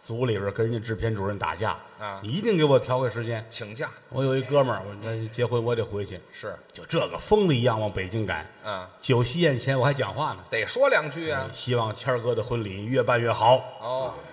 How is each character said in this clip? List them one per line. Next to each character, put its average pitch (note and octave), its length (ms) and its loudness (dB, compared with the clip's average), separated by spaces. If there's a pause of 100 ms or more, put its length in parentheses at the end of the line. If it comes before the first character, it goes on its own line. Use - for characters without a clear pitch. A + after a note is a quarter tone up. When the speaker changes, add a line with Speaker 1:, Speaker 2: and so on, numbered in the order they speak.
Speaker 1:
组 A#2 240 -4
里 A2 120 0
边 G2 140 -2
跟 A2+ 180 0
人 - 0 -
家 A2+ 160 -4
制 A2+ 80 -2
片 A2 200 -2
主 G2 120 -2
任 G2+ 120 -4
打 E2 180 -2
架。 F#2+ 200 -2 (220)
Speaker 2:
啊。 G2+ 240 -10
Speaker 1:
你 G2+ 60 -8
一 D#3 120 -4
定 G#3+ 180 2
给 D3+ 60 4
我 C#3 140 8
调 B2+ 200 0
个 C3 120 0
时 A#2 140 -6
间。 A2 240 -4
Speaker 2:
请 G#2+ 260 -10
假。 C#3+ 140 -8 (220)
Speaker 1:
我 B2+ 120 -4
有 C3 140 2
一 C3+ 60 0
哥 C#3 200 4
们 B2 120 2
儿， F#2+ 120 -6
我 G#2 60 -10
说 G2+ 100 -14
那 A2+ 260 -4
结 A#2+ 160 0
婚 A#2+ 180 0
我 A#2+ 120 0
得 A2+ 100 0
回 G2+ 200 -4
去。 F#2 140 -10 (120)
Speaker 2:
是。 G2+ 240 -10 (180)
Speaker 1:
就 - 120 -16
这 E3 140 -2 (100)
个 - 100 -8
疯 G#3 300 4
了 D3 60 6
一 A#2 80 2
样 A2+ 180 4
往 G#2 100 0
北 F#2 160 -4
京 G#2 200 -2
赶。 D#2+ 200 -4 (160)
Speaker 2:
啊。 F#2+ 260 -6 (120)
Speaker 1:
酒 B2 240 4
席 E3+ 160 -2
宴 C#3+ 180 4
前 C3+ 200 0
我 B2 60 4
还 C#3+ 80 4
讲 A2+ 200 -2
话 C3+ 220 -2
呢。 - 40 -12 (120)
Speaker 2:
得 A2+ 160 0
说 C4+ 240 4
两 D#3 200 2
句 D#3+ 200 -6
啊。 C3+ 220 -2
Speaker 1:
希 - 220 -2
望 A2 200 0
谦 - 180 -2
儿 A#2+ 80 2
哥 A#2 140 0
的 A2 80 0
婚 A#2 200 -2
礼 G2 220 -6
越 B2 180 2
办 A#2 180 4
越 A#2 120 2
好。 A2+ 240 8 (240)
Speaker 2:
哦。 C3 340 -6 (180)